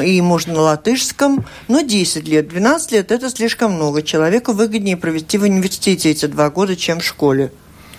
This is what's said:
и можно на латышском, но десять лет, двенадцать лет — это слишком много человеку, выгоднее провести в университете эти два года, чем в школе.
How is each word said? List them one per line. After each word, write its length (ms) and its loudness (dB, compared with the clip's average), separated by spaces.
и 200 2
можно 320 0
на 80 2
латышском, 840 0
но 140 4
десять 460 -2
лет, 220 2
двенадцать 420 0
лет — 220 0
это 160 -2
слишком 440 -2
много 280 0
человеку, 520 0
выгоднее 440 0
провести 400 -4
в 60 0
университете 680 2
эти 140 -2
два 240 0
года, 260 -2
чем 240 -4
в 60 -6
школе. 460 0